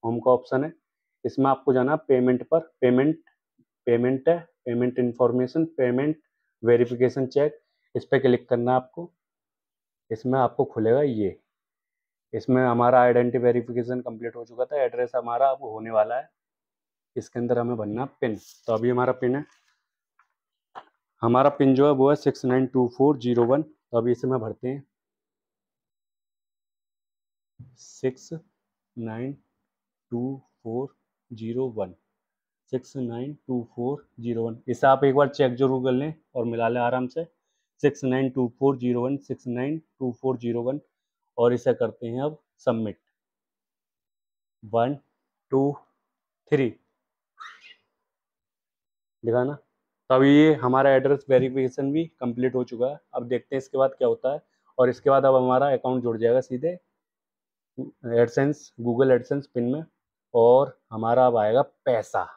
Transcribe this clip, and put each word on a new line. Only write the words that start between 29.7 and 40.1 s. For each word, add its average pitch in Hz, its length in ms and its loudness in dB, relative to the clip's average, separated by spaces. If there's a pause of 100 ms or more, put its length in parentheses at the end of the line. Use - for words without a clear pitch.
टू 127 280 -8 (160)
फ़ोर 120 380 -10 (360)
ज़ीरो 117 400 -8
वन, 98 240 -10 (800)
सिक्स 131 260 -10
नाइन 123 340 -8 (140)
टू 123 200 -6
फ़ोर 131 400 -8 (140)
ज़ीरो 117 240 -6
वन। 113 140 -8 (100)
इसे 127 180 0
आप 135 180 4
एक 135 100 4
बार 139 160 4
चेक 127 240 0
जरूर 127 300 0
कर 131 80 0
लें 143 200 -2 (220)
और 120 120 -4
मिला 117 220 -2
लें 120 120 -2
आराम 123 280 -2
से, 165 160 -8 (580)
सिक्स 143 220 0
नाइन 131 260 -2
टू 127 200 -2
फ़ोर 135 280 0
ज़ीरो 120 240 -2
वन, 135 160 -4
सिक्स 131 300 -12
नाइन 131 300 -6 (200)
टू 127 140 -6